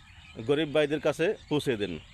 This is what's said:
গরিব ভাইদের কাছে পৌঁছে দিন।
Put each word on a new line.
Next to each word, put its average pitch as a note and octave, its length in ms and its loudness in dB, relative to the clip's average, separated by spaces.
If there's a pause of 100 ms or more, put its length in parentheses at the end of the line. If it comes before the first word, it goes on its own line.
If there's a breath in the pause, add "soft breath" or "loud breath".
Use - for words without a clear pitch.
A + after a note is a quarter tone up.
(460)
গরিব D3 280 2
ভাইদের D3+ 260 2
কাছে D3+ 260 0 (220)
পৌঁছে D3 280 0
দিন। G2 160 -2 (220)